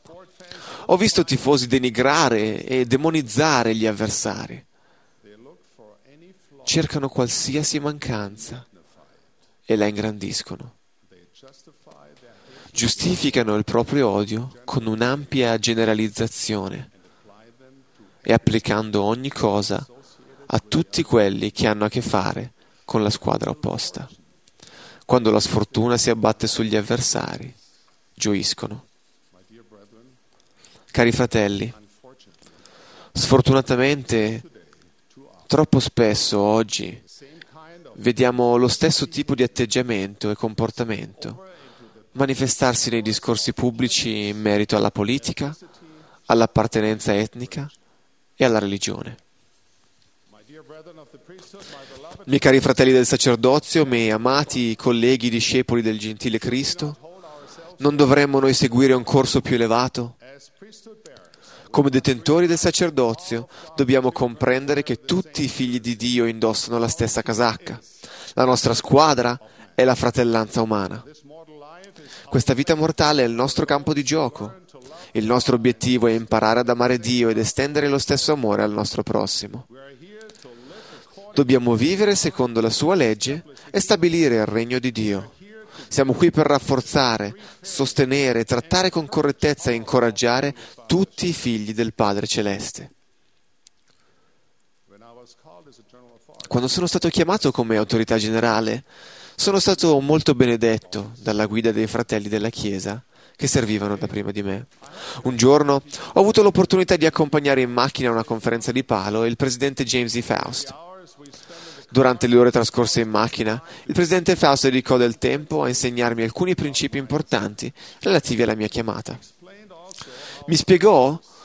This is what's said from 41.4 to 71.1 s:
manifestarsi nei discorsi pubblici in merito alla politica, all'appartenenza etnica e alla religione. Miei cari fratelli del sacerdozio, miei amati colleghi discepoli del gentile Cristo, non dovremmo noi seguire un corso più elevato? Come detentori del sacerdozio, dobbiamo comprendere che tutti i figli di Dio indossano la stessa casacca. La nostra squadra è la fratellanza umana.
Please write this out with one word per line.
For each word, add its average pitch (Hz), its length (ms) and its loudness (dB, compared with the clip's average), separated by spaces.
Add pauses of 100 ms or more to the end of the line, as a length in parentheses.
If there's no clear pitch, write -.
manifestarsi 131 760 0
nei 113 120 -2
discorsi 110 520 -4
pubblici 113 720 -2
in 104 140 -6
merito 104 340 0
alla 104 160 2
politica, 135 640 -4 (720)
all'appartenenza 110 880 0
etnica 123 540 -6 (640)
e 131 100 2
alla 113 140 4
religione. 101 580 -6 (3000)
Miei 139 140 0
cari 135 200 6
fratelli 131 320 4
del 127 140 6
sacerdozio, 131 800 2
miei 117 240 0
amati 120 680 0
colleghi 120 540 2
discepoli 120 520 0
del 110 180 -2
gentile 110 400 -6
Cristo, 139 580 -6 (800)
non 147 180 2
dovremmo 143 440 6
noi 135 140 4
seguire 131 400 4
un 127 100 2
corso 135 380 2
più 127 140 -2
elevato? 120 600 -2 (1500)
Come 143 220 2
detentori 135 560 2
del 165 100 0
sacerdozio, 123 880 -2 (280)
dobbiamo 127 360 2
comprendere 131 680 -2
che 123 200 -6
tutti 180 420 -4
i 135 40 -2
figli 123 320 -4
di 117 160 -6
Dio 120 300 0
indossano 113 540 -2
la 113 80 0
stessa 113 340 -2
casacca. 110 580 -2 (540)
La - 100 2
nostra 123 300 2
squadra 123 640 2 (360)
è 127 80 4
la 127 120 4
fratellanza 117 640 0
umana. 104 420 -4 (1200)